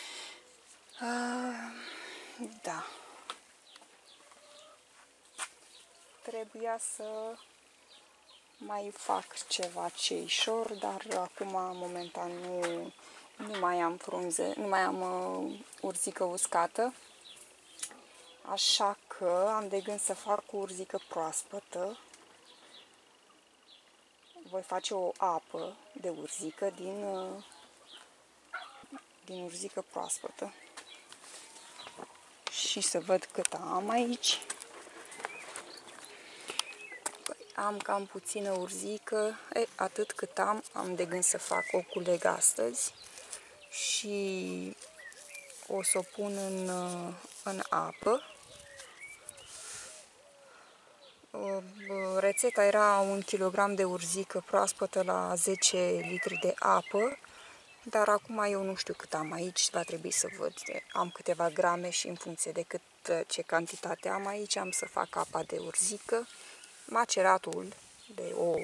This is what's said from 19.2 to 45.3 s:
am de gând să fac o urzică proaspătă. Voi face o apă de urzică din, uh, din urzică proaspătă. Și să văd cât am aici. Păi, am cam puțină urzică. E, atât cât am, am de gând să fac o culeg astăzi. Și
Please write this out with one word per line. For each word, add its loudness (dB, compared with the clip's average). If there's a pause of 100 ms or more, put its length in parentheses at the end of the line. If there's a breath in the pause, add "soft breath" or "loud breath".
am 0
de 0
gând -4
să 0
fac -2
o -4
urzică -4
proaspătă. -4 (2500 loud breath)
Voi -2
face -2
o 0
apă 0 (160)
de -6
urzică -4
din, -6
uh, -6 (1800)
din -10
urzică -6
proaspătă. -4 (2000)
Și 0
să 2
văd 4
cât 0
am 0
aici. 4 (2750 loud breath)
Păi, -6 (180)
am 0
cam 0
puțină -4
urzică. 0 (160)
E, 2
atât -2
cât -6
am, 2
am -2
de 2
gând 0
să 4
fac 2
o 4
culeg 2
astăzi. 4 (760 loud breath)
Și 0 (880)